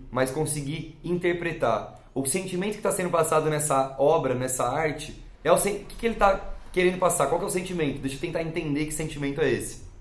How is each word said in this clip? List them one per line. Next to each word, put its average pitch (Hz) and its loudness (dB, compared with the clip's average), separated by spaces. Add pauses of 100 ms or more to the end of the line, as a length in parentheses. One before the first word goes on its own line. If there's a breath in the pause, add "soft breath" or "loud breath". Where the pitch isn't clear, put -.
(100)
mas 127 0
conseguir 147 -4
interpretar." 170 0 (140)
O 135 0
sentimento 185 -2
que - -14
tá 196 2
sendo 180 0
passado 156 4
nessa 143 0
obra, 139 4
nessa 127 0
arte, - -2 (200)
é 175 4
o 202 8
sen-, - 0
o - -16
que - -14
que 233 -2
ele 226 0
tá 196 2 (180)
querendo 180 2
passar? 170 4
Qual 170 2
que 175 -4
é 196 -2
o - -2
sentimento? 165 -2
Deixa 131 -4
eu - -10
tentar 165 -2
entender 156 -2
que 151 -4
sentimento 143 -2
é 135 4
esse. - -2 (180)